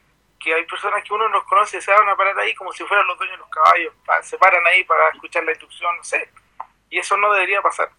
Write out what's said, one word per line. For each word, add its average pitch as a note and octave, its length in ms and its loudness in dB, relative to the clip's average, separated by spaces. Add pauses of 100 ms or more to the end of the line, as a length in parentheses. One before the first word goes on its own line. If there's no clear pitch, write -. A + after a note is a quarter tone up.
(400)
que D#3+ 140 -2
hay E3 120 -2
personas G3+ 380 -6
que G3+ 100 -6
uno A3 140 0
no G3 160 -2
conoce, G3 360 0
se G3 120 -2
van G#3 160 6
a G3 80 0
parar G3 220 0
ahí G#3 160 -4
como F#3 180 -12
si F3 120 -14
fueran G3 220 2
los F#3 100 -4
dueños F#3 200 -10
de - 40 -20
los - 80 -20
caballos, E3 460 2 (100)
pa-, E3+ 180 0
se - 140 -10
paran F3+ 300 4
ahí F#3 160 4
para D#3 280 2
escuchar D#3+ 340 -6
la D#3+ 80 -2
instrucción, - 440 -6
no - 60 -18
sé. - 260 -6 (640)
Y E3+ 80 -6
eso F#3 180 -2
no G#3 160 2
debería G3 300 0
pasar - 360 -2